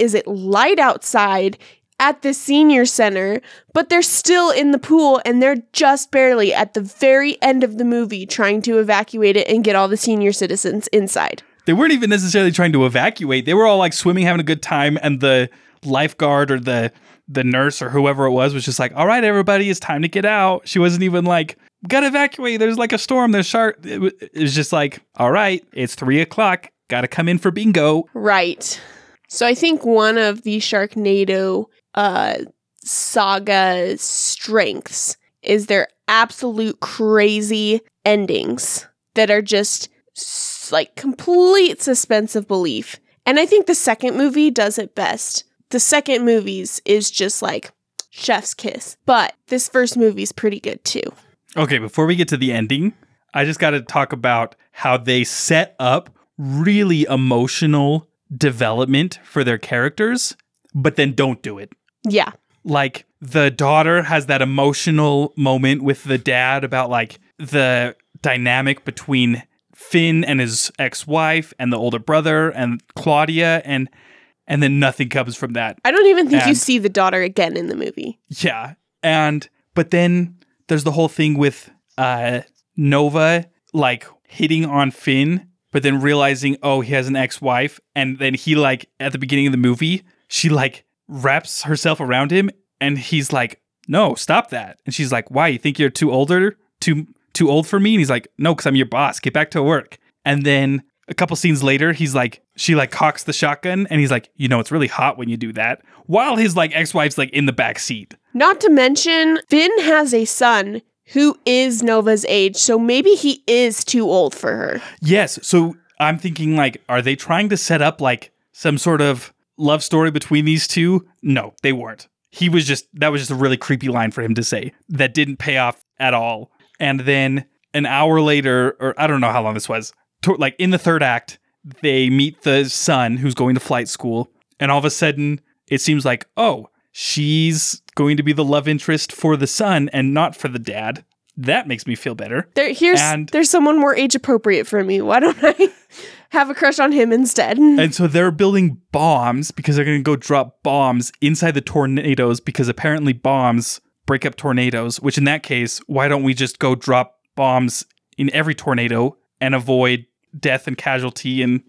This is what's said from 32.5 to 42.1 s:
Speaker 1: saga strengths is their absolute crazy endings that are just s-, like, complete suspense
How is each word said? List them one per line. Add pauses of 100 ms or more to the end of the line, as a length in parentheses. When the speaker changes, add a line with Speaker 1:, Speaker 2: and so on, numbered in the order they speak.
Speaker 1:
saga
strengths (260)
is
their (200)
absolute
crazy (240)
endings (280)
that
are
just (280)
s-,
like,
complete
suspense